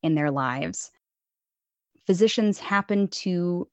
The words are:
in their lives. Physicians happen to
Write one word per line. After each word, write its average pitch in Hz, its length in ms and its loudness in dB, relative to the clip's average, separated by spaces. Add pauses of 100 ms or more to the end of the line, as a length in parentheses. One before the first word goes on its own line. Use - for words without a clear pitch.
in 160 140 2
their 147 160 2
lives. 135 600 -4 (1160)
Physicians 208 500 2
happen 202 520 0
to 175 640 -2